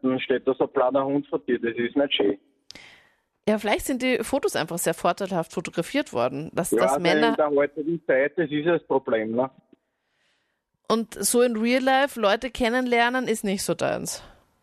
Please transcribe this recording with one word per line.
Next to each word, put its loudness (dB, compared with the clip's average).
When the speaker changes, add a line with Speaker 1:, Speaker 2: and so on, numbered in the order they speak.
Speaker 1:
dann 0
steht -2
da 2
so 0
ein -20
blauer 2
Hund -2
vor -4
dir, -2
das -2
ist -4
nicht 2
schön. 0
Speaker 2:
Ja, 2
vielleicht -2
sind -2
die 2
Fotos -2
einfach -4
sehr 0
vorteilhaft -2
fotografiert -4
worden, -2
dass, -2
Speaker 1:
Ja, 2
Speaker 2:
dass 4
Speaker 1:
also 0
Speaker 2:
Männer 2
Speaker 1:
in 0
der 2
heutigen 0
Zeit, 2
das 0
ist -2
ja 4
das -10
Problem, 0
ne? 0
Speaker 2:
Und 0
so 2
in 2
Real 2
Life 2
Leute 2
kennenlernen 0
ist -2
nicht -2
so 0
deins? -4